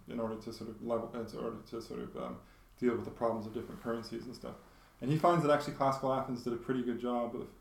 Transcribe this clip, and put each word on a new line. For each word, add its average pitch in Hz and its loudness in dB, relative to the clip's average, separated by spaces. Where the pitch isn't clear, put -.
in 117 -4
order 110 -2
to 113 -10
sort 113 -8
of 107 -12
level, 117 0
in 117 -6
order 117 -4
to 113 -6
sort 120 -8
of, 123 -10
um, 123 -6
deal 120 6
with 104 -2
the - -6
problems 113 0
of - -8
different - -8
currencies 117 -4
and 123 -10
stuff. - -10
And 123 0
he 156 6
finds 165 6
that 147 8
actually 147 4
classical 135 2
Athens 127 0
did 120 -2
a 113 0
pretty 127 0
good 117 -2
job 120 0
of, - -6